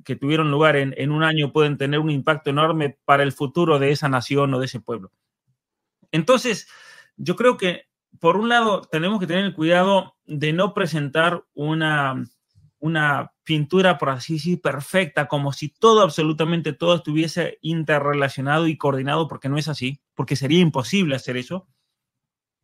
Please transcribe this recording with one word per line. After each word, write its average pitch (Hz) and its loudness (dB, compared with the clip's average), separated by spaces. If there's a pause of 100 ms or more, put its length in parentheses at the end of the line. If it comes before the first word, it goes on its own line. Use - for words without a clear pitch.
que 131 -6
tuvieron 151 0
lugar 151 4
en, 135 0
en 139 -2
un 156 0
año 156 0
pueden 151 2
tener 143 -2
un 156 -2
impacto 147 0
enorme 151 0
para 139 4
el 139 0
futuro 151 0
de 139 2
esa 147 -2
nación 135 0
o 127 -2
de 131 -2
ese 127 -10
pueblo. 104 -10 (1000)
Entonces, 226 0 (500)
yo 156 -4
creo 240 2
que, 180 -4 (340)
por 175 4
un 226 0
lado, 226 2
tenemos 185 -2
que 180 -4
tener 180 -2
el 190 -4
cuidado 180 2 (100)
de 151 -2
no 185 0
presentar 160 0 (100)
una, 147 -2 (560)
una 151 -2 (100)
pintura, 170 2
por 139 -2
así 131 -6
decir, 175 -2
perfecta, 147 -2
como 143 -2
si 151 -10
todo, 220 6
absolutamente 160 0
todo, 175 2
estuviese 156 -4
interrelacionado 147 -2
y 156 -2
coordinado, 139 -2
porque - -8
no 139 -2
es 147 -4
así, 139 -6 (120)
porque 143 -4
sería 135 2
imposible 151 0
hacer 123 -8
eso. 170 -10 (960)